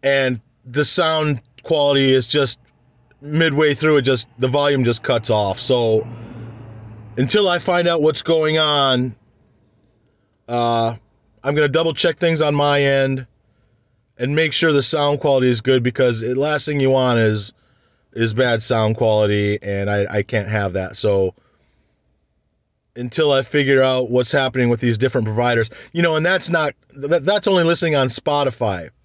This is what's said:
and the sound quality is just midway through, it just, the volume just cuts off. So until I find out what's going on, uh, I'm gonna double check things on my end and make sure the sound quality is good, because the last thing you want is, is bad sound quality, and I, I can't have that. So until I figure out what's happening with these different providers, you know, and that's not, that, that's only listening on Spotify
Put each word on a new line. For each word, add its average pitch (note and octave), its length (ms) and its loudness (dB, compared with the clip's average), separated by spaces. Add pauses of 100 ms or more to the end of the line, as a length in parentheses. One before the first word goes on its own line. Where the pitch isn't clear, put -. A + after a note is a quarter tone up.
and C3 380 0 (240)
the B2+ 180 -2
sound D#3 580 0 (220)
quality C#3+ 480 2
is C3 160 2
just C#3+ 320 0 (600)
midway D3+ 540 2
through, D#3 200 2
it C#3+ 60 4
just, B2+ 260 0 (100)
the B2+ 120 0
volume C#3+ 340 0
just A#2 200 0
cuts A#2 260 -2
off. G#2 280 0
So A2+ 480 0 (1080)
until F#3+ 320 0
I F3 120 0
find F3 280 0
out E3+ 140 0
what's D3+ 200 2
going D#3 360 0
on, C3+ 580 2 (1300)
uh, A#2 460 0 (480)
I'm C#3+ 120 -2
gonna D3 140 2
double E3 240 0
check - 240 -2
things E3 240 0
on D3+ 140 2
my C#3+ 260 2
end C3+ 440 0 (920)
and C#3 180 -4
make D#3 160 0
sure D#3+ 220 2
the C#3+ 100 2
sound D3 380 0
quality C3+ 260 2
is A#2+ 140 0
good, C3 200 2
because A#2+ 380 0
the A#2+ 160 -4
last D3 300 -2
thing D3 160 -2
you C3 80 2
want B2+ 300 2
is, G#2+ 340 0 (580)
is A2+ 220 -2
bad A#2 300 0
sound A2 340 0
quality, G#2 640 0
and G2+ 280 -4
I, G2+ 280 -2
I G2+ 60 -2
can't G#2 260 -4
have G2+ 240 -2
that. F#2 240 -6
So G2 380 0 (1600)
until C3+ 340 -2
I C3+ 120 2
figure C#3 380 2
out B2+ 280 0
what's B2 240 0
happening C3 340 0
with A#2+ 140 0
these A#2 160 0
different B2 280 0
providers, A#2 440 0 (240)
you E3+ 80 0
know, D#3+ 160 2
and D#3 80 -2
that's F3+ 240 0
not, D#3 240 0 (220)
that, C#3+ 280 -2
that's G3+ 240 0
only F#3 160 2
listening E3 320 0
on C3 120 2
Spotify B2 840 -2 (160)